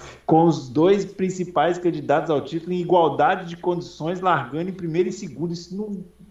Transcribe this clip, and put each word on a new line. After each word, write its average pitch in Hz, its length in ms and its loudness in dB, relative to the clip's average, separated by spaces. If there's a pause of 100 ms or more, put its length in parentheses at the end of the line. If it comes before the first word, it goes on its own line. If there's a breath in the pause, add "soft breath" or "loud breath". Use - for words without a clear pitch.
(240 loud breath)
com 160 200 6
os 135 260 2
dois 180 340 4
principais 180 720 -2
candidatos 156 540 0
ao 143 100 2
título 165 320 -8
em 180 80 0
igualdade 170 680 2
de 170 120 -12
condições, 175 640 -4
largando 160 480 0
em 185 40 -10
primeiro 175 360 -2
e - 20 -8
segundo. 170 400 -8
Isso 175 240 -10
não, 202 260 -8 (280)